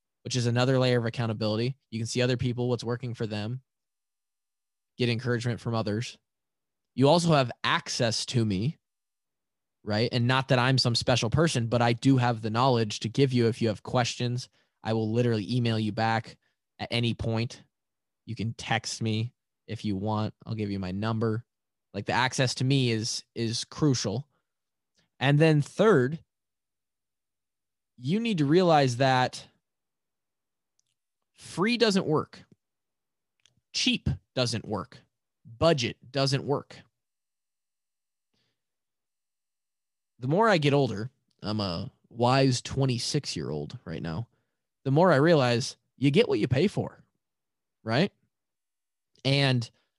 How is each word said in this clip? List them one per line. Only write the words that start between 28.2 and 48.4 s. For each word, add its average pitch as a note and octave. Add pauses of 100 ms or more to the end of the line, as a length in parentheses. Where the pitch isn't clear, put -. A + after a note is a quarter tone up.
to D3
realize D3+
that B2+ (1900)
free A3
doesn't G#3
work. - (1300)
Cheap - (240)
doesn't A#2
work. G2 (580)
Budget D3 (140)
doesn't C3+
work. B2 (3500)
The B2
more G3+
I F#3+
get D3
older, B2 (320)
I'm G#2+
a G2 (180)
wise B2+
twenty-six-year-old A2+
right D#2+
now. E2 (560)
The C3+
more E3+
I C#3
realize C3 (200)
you C#3
get E3+
what B2
you B2+
pay D3
for, - (800)
right? B2 (1120)